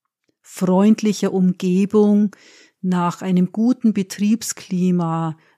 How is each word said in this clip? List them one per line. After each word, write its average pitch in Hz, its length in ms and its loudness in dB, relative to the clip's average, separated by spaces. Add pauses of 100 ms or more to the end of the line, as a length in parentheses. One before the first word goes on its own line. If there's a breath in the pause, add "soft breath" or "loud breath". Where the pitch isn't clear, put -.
(420)
freundlicher 196 920 0
Umgebung, 190 1040 2 (460 loud breath)
nach 175 400 -2
einem 180 300 0
guten 226 420 0
Betriebsklima, 180 1400 -2 (200 soft breath)